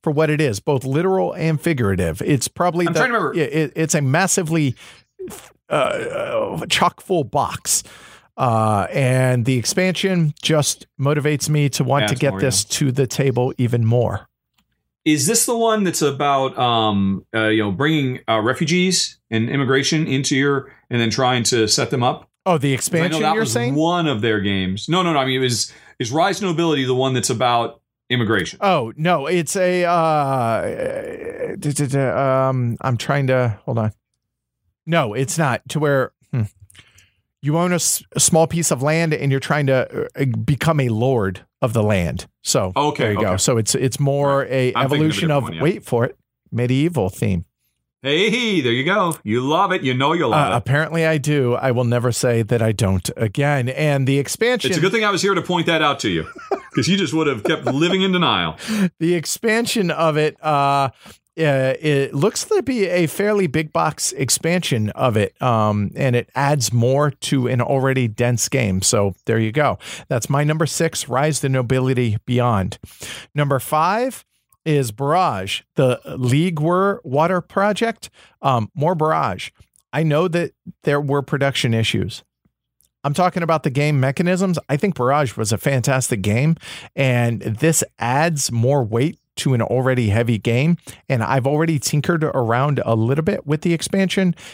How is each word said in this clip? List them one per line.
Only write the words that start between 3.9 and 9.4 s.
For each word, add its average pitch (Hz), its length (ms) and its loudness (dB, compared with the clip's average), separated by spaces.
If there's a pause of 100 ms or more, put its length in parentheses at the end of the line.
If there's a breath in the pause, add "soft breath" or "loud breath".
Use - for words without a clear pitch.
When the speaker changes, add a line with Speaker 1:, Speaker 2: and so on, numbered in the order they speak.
Speaker 1:
a 151 60 2
massively, 156 760 0 (920 loud breath)
uh, - 40 -2
uh, - 920 -2
chock - 340 0
full 175 240 -2
box. - 600 -4 (520 loud breath)
Uh, 110 560 2
and 127 540 2